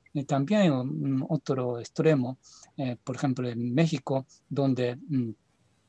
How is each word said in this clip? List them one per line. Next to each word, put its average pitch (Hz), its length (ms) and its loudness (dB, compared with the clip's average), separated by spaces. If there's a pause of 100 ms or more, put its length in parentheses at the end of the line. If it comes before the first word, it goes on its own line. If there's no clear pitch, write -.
(140)
eh, 143 120 -2
también 151 360 2
en 139 680 2
otro 127 520 -2
extremo, 131 580 2 (400)
eh, 127 260 -4
por 127 120 -6
ejemplo, 127 340 -2
en 120 240 -4
México, 147 540 0 (220)
donde, 127 460 0
mm, 131 360 -2 (580)